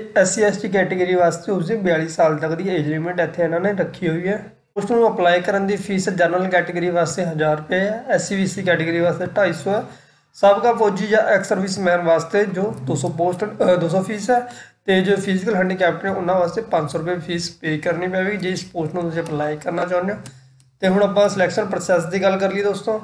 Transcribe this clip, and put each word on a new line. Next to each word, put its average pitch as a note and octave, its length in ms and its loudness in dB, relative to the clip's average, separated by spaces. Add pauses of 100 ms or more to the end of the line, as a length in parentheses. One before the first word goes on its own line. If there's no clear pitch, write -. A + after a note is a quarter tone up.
(180)
ਐਸ F#3+ 180 4
ਸੀ A3 80 2
ਐਸ G3 140 2
ਟੀ G#3+ 120 -6
category F#3 460 2
ਵਾਸਤੇ F3 360 2
ਉਸਦੀ F#3 240 -2
ਬਿਆਲੀ E3+ 320 0
ਸਾਲ D#3+ 300 2
ਤੱਕ D#3 160 -4
ਦੀ F#3 160 -4
age D#3+ 180 0
limit E3 320 -2
ਇੱਥੇ D#3+ 240 -2
ਇਹਨਾਂ E3 160 0
ਨੇ G3 140 0
ਰੱਖੀ F#3 360 -4
ਹੋਈ E3+ 180 -2
ਹੈ। G#3 260 -4 (240)
ਉਸ G3+ 140 -2
ਨੂੰ A3+ 240 4
apply F3+ 260 4
ਕਰਨ G3 260 0
ਦੀ G3+ 80 0
fees G3 340 -2
general F3+ 380 2
category F3 420 0
ਵਾਸਤੇ F3 360 0
ਹਜ਼ਾਰ D#3 320 0
ਰੁਪਏ F3+ 220 -2
ਹੈ, G#3+ 280 -2
ਐਸ F#3+ 200 0
ਸੀ G3+ 80 -4
ਬੀ F#3+ 120 0
ਸੀ F#3+ 160 -6
category E3 360 0
ਵਾਸਤੇ F3 260 0
ਢਾਈ F3+ 280 0
ਸੌ F#3+ 180 -4
ਹੈ, A3 120 -2 (500)
ਸਾਬਕਾ G#3+ 400 4
ਫੌਜੀ G#3 340 0
ਜਾਂ G#3+ 140 4
ਐਕਸ G3 280 2
ਸਰਵਿਸਮੈਨ F#3+ 520 0
ਵਾਸਤੇ E3+ 440 2
ਜੋ G3 360 -4
ਦੋ E3+ 140 -2
ਸੌ F3+ 140 -2
ਪੋਸਟ, F3 340 -2
ਅਹ, G3 320 2
ਦੋ E3+ 140 0
ਸੌ F#3+ 140 0
fees G#3 260 -4
ਹੈ, B3 180 2 (380)
ਤੇ F#3+ 160 4
ਜੋ G3 140 2
physical F#3+ 400 0
ਹੈਂਡੀਕੈਪਟ F#3 480 0
ਨੇ G3 60 -2
ਉਹਨਾਂ F#3+ 260 0
ਵਾਸਤੇ F3+ 260 0
ਪੰਜ D#3 300 -2
ਸੌ E3+ 80 -4
ਰੁਪਏ F3 200 -4
fees E3+ 320 -6
pay D#3 260 -4
ਕਰਨੀ E3+ 300 -4
ਪਵੇਗੀ F#3+ 300 -2
ਜੇ F3+ 120 -4
ਇਸ F#3 160 -6
post D#3+ 280 -6
ਨੂੰ F3+ 100 -4
ਤੁਸੀਂ E3 180 -4
apply D3+ 360 -4
ਕਰਨਾ F3 280 -4
ਚਾਹੁੰਦੇ F3+ 280 -2
ਹੋ। G#3+ 60 -10 (600)
ਤੇ F#3+ 80 0
ਹੁਣ F#3+ 160 4
ਆਪਾਂ G3+ 260 4
selection G3 360 0
process F3 400 0
ਦੀ F#3 160 -4
ਗੱਲ F#3+ 160 4
ਕਰ F#3 160 0
ਲਈਏ G3+ 100 -2
ਦੋਸਤੋ। G#3+ 400 -2